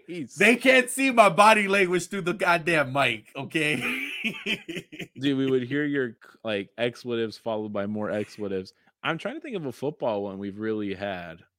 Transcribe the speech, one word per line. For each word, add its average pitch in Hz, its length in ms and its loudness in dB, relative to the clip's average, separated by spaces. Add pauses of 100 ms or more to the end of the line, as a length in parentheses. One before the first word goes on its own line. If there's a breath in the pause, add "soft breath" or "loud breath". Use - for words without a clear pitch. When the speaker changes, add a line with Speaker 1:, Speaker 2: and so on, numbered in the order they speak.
Speaker 1:
face. 165 300 -10
Speaker 2:
They 214 180 6
can't 254 340 4
see 269 220 0
my 220 200 8
body 208 360 6
language 185 400 2
through 202 140 -6
the 175 120 -2
goddamn 165 600 0
mic, 123 420 0
okay? 147 440 -2 (440)
<laughs> 180 960 -8
Speaker 1:
Dude, 139 160 0
we 135 140 0
would 127 140 2
hear 143 200 -2
your, 135 320 -2 (280)
like, 104 240 -2 (100)
expletives 117 580 -4
followed 107 360 -6
by 101 140 -2
more 104 260 -4
expletives. 98 600 -6 (300)
I'm 156 160 -2
trying 226 160 -8
to 320 60 -12
think 269 160 -10
of 156 100 -6
a 123 60 -6
football 120 500 -4
one 98 160 -8
we've 101 220 -8
really 107 340 -4
had 90 460 -8 (180)